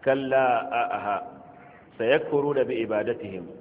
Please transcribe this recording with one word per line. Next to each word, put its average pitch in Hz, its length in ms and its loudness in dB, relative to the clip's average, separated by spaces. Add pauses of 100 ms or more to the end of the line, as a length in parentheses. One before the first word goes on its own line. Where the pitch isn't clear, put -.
Kalla, 131 680 2
a'aha, 101 500 -2 (760)
"سيكفرون 143 680 2
بعبادتهم" 107 800 -4 (140)